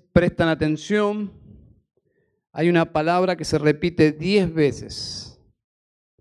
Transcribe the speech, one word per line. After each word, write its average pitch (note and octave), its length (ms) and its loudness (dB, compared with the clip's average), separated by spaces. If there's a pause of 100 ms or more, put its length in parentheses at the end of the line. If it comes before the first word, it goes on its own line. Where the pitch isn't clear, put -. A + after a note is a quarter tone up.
(140)
prestan E3+ 340 2
atención, G3+ 840 -2 (1200)
hay E3 180 0
una E3 220 2
palabra F3 440 0
que E3 80 -10
se D#3 140 0
repite D3+ 540 2
diez F3 400 0
veces. B2 840 -4 (840)